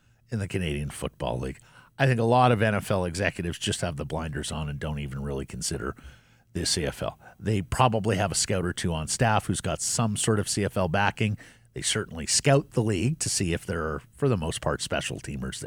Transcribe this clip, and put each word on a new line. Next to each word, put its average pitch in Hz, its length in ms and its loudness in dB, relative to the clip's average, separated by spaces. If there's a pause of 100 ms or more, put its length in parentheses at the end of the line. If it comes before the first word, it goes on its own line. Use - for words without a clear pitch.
(300)
in 117 80 -4
the 98 100 -2
Canadian 76 440 -2
Football 64 480 -6
League. 65 200 -8 (380)
I 139 80 4
think 127 140 4
a 113 40 2
lot 123 280 6
of 107 100 4
N 107 140 4
F 101 160 -2
L 92 140 2
executives 87 520 -2
just - 240 -2
have 87 140 -2
the 71 100 -4
blinders 76 460 -4
on 76 180 -4
and 71 100 -6
don't 76 200 -4
even 69 240 -6
really 69 240 -4
consider - 480 -6 (580)
the 87 140 -2
C 82 180 0
F - 160 -4
L. - 160 -6 (220)
They 98 220 0
probably 110 560 2
have 98 140 2
a - 40 -4
scout 92 300 0
or 90 80 0
two 87 200 -2
on 78 140 -2
staff 110 380 2
who's 92 160 -2
got 80 200 -2
some 107 360 0
sort 107 220 2
of 92 100 -2
C 101 160 0
F 95 100 -4
L 92 120 2
backing. 101 500 2 (360)
They - 100 -8
certainly - 420 -2
scout - 460 4
the 127 100 2
league 107 380 2
to - 100 -2
see 85 240 2
if 82 100 -2
there 85 200 -2
are, 76 180 -4 (100)
for - 160 0
the 120 100 4
most 80 240 -4
part, 71 200 -2
special - 380 -4
teamers 65 480 -8